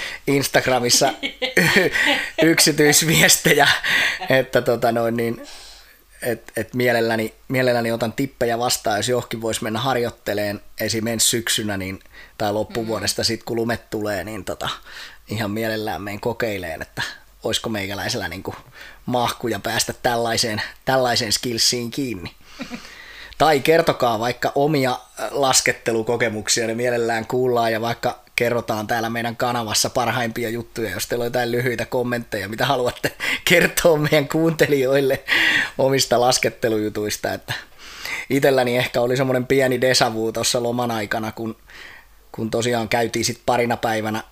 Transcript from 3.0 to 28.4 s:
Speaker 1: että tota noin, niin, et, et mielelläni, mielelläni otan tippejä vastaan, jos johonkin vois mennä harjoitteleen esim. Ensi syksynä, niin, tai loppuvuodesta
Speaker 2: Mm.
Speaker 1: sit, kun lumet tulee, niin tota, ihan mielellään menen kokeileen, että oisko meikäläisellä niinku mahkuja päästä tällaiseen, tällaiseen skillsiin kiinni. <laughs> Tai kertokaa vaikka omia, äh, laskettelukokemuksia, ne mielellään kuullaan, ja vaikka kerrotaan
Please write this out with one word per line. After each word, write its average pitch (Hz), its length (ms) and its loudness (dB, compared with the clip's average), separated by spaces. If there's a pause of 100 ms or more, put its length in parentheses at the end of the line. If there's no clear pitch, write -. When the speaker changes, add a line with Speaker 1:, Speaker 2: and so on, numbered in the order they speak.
Speaker 1:
että 131 320 2
tota 120 300 2
noin, 117 260 0
niin, 117 300 -4 (760)
et, 113 340 -4
et 110 180 -6
mielelläni, 113 600 2 (140)
mielelläni 123 440 2
otan 117 220 -2
tippejä 120 460 -2
vastaan, 117 400 0
jos 107 100 -2
johonkin 120 320 -2
vois 113 200 -2
mennä 110 180 -2
harjoitteleen 110 840 -2 (180)
esim. 107 280 -2
Ensi 113 220 0
syksynä, 113 480 -2
niin, 95 220 -8 (380)
tai 104 160 0
loppuvuodesta 107 680 -2
Speaker 2:
Mm. 110 40 0
Speaker 1:
sit, 113 180 -2
kun 120 120 -4
lumet 113 340 -2
tulee, 104 340 -4
niin 104 220 -10
tota, - 240 -6 (600)
ihan 107 220 -4
mielellään 110 500 -4
menen 101 180 -10
kokeileen, 101 640 -4
että - 200 -10 (420)
oisko 117 260 -2
meikäläisellä 101 580 -6
niinku 90 280 -10 (500)
mahkuja 120 540 -2
päästä 113 340 -4 (100)
tällaiseen, 117 580 0 (240)
tällaiseen 123 460 2
skillsiin 117 600 -2
kiinni. 113 400 -6 (380)
<laughs> - 0 - (680)
Tai 147 220 4
kertokaa 143 600 2
vaikka 123 360 -2
omia, 139 360 2
äh, - 400 -8
laskettelukokemuksia, 117 1400 0
ne 113 80 -2
mielellään 117 520 0
kuullaan, 123 440 2
ja 110 100 -2
vaikka 117 380 -4 (160)
kerrotaan 117 520 -2